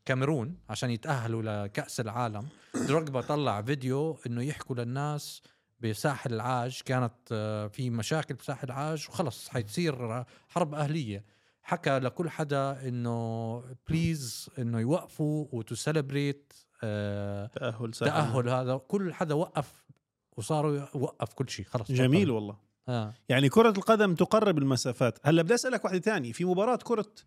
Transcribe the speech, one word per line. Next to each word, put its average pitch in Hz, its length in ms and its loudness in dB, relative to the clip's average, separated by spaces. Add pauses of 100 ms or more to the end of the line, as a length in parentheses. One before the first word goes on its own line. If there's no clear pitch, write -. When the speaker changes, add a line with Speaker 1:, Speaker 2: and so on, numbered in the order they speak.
Speaker 1:
كاميرون 135 520 0 (120)
عشان 117 200 -4
يتأهلوا 113 760 -2
لكأس 131 340 -6
العالم، 110 480 -4 (400)
دروغبا 156 340 0
طلع 127 400 0
فيديو 135 560 -2 (100)
إنه 120 160 -2
يحكوا 143 320 -6
للناس 139 680 -6 (380)
بساحل 117 540 -2
العاج، 123 520 -2
كانت، 127 280 0 (180)
آه، 107 360 -2
في 123 220 -4
مشاكل 127 460 -2
بساحل 131 320 -8
العاج 143 420 -4
وخلص - 400 -4
حيتصير 123 760 -2 (220)
حرب 170 260 0
أهلية. 139 520 -2 (380)
حكى 151 360 2
لكل 131 300 -2
حدا 139 580 -2
إنه 117 720 -2 (300)
بليز 160 600 -2 (100)
إنه 117 200 0
يوقفوا 151 720 0
وتسليبريت، 143 1000 -2 (300)
آه، 101 640 -4
Speaker 2:
تأهل 117 480 -6
ساحل. 139 180 0
Speaker 1:
تأهل 135 380 2
هذا. 127 280 0
كل 190 360 -2
حدا 160 200 0
وقف - 520 -2 (520)
وصاروا 147 580 0
يوقف - 380 -4
كل - 160 -4
شيء، - 160 -8
خلص 117 260 -6
Speaker 2:
جميل 131 340 6
Speaker 1:
بطل. 143 60 2
Speaker 2:
والله. 104 380 -4 (200)
Speaker 1:
آه. 113 240 -2 (160)
Speaker 2:
يعني 135 200 6
كرة 226 200 8
القدم 202 460 6
تقرب 185 420 4
المسافات. 131 680 2
هلا 165 180 6
بدي 165 120 4
أسألك 240 320 0
واحدة 185 120 0
تانية. 165 340 0
في 170 140 -2
مباراة 202 380 2
كرة، 214 280 -2 (160)